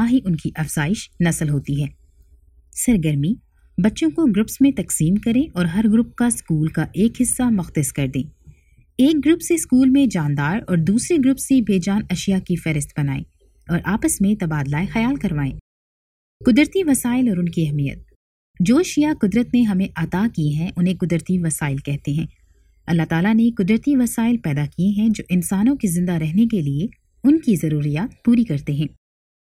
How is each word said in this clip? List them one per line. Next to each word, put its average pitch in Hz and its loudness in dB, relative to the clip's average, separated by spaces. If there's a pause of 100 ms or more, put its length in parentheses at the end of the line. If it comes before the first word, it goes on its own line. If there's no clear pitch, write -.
(100)
ہی 254 2
ان 175 -2
کی 147 -6
افزائش 156 -4 (100)
نسل 165 0
ہوتی 143 -2
ہے۔ 135 -4 (840)
سرگرمی، 160 0 (440)
بچوں 220 0
کو 330 0
گروپس 214 0
میں 269 6
تقسیم 170 -2
کریں 233 0 (120)
اور 180 -2
ہر 180 0
گروپ 226 0
کا 240 0
اسکول 160 -2
کا 156 -2
ایک 220 0
حصہ 247 -2
مختص 185 0
کر 139 -2
دیں۔ 131 -4 (760)
ایک 294 2
گروپ 339 2
سے 349 -2
اسکول 262 4
میں 277 4
جاندار 151 0
اور 180 2
دوسرے 202 0
گروپ 262 2
سے 262 2
بے 196 0
جان 202 -2
اشیاء 190 -2
کی 185 -4
فہرست 147 -4
بنائیں 143 -4 (440)
اور 170 0
آپس 226 -2
میں 202 2
تبادلہ 147 -4 (160)
خیال 240 0
کروائیں۔ 147 -4 (920)
قدرتی 302 2
وسائل 254 0
اور 180 0
ان 175 -2
کی 165 -2
اہمیت۔ 147 -4 (600)
جو 220 4
اشیاء 302 0
قدرت 226 0
نے 247 4
ہمیں 196 0
عطا 180 -2 (100)
کی 151 0
ہیں، 165 -4
انہیں 180 2
قدرتی 170 -2
وسائل 151 -4
کہتے 143 -6
ہیں۔ - -4 (600)
اللہ 165 2
تعالیٰ 180 2
نے 226 4
قدرتی 226 0
وسائل 233 0
پیدا 147 -2 (120)
کیے 180 0
ہیں 208 0
جو 208 -2
انسانوں 196 0
کے 220 -2
زندہ 180 0
رہنے 165 2
کے 220 0
لیے 143 -2 (380)
ان 302 6
کی 247 2
ضروریات 151 -4
پوری 233 4
کرتے 143 -4
ہیں۔ 147 -2 (720)